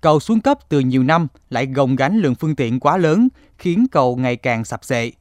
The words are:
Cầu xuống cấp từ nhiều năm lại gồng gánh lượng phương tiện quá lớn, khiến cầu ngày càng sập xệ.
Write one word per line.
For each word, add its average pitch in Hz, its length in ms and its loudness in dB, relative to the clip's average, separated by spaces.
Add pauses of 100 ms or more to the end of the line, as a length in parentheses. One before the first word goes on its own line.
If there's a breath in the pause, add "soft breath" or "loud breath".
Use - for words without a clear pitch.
Cầu 156 180 4
xuống 220 220 0
cấp 277 180 0 (100)
từ 147 100 0
nhiều 131 240 0
năm 160 240 0 (220)
lại 127 160 -4
gồng 131 300 0
gánh 139 220 0
lượng 147 180 0
phương 156 200 -2
tiện 123 240 -2
quá 147 180 0
lớn, 185 300 2 (300 soft breath)
khiến 185 340 0
cầu 127 240 0
ngày 127 200 -2
càng 117 300 -4
sập - 200 -12
xệ. 117 360 -4